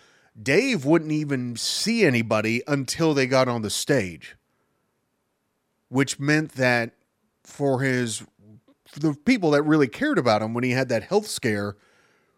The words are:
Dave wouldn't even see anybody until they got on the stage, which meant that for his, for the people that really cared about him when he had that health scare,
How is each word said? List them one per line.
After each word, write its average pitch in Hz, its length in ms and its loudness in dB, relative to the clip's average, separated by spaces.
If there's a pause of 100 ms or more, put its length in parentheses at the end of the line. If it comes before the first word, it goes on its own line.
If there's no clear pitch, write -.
(420)
Dave 165 440 0
wouldn't 156 260 2
even 139 460 -4
see 226 480 0
anybody 113 600 0
until 151 480 0
they 135 140 2
got 131 220 2
on 120 120 -4
the 104 80 -4
stage, 95 680 -4 (1500)
which 131 320 -2
meant 151 320 0
that 123 400 0 (500)
for 135 380 -2
his, 127 420 -2 (640)
for - 140 -20
the 151 140 0
people 180 380 0
that 147 120 4
really 151 260 4
cared 285 280 -2
about 113 240 4
him 110 120 -4
when 120 100 -2
he 127 80 0
had 131 180 0
that 113 140 0
health 208 240 -2
scare, 104 480 -4 (640)